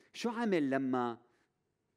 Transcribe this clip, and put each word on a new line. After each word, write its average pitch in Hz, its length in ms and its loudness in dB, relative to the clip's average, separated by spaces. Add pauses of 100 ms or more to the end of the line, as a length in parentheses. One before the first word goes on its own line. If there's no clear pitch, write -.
(120)
شو - 180 -4
عمل 196 400 2
لما 127 480 0 (800)